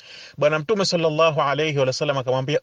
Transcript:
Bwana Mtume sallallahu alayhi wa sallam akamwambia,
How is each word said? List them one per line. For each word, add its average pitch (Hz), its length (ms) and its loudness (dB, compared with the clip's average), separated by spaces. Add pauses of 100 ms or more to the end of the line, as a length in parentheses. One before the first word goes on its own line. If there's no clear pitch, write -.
(380)
Bwana 151 200 2
Mtume 196 260 0
sallallahu 160 580 2
alayhi 143 360 0
wa 131 140 2
sallam 143 260 -2
akamwambia, 131 440 -2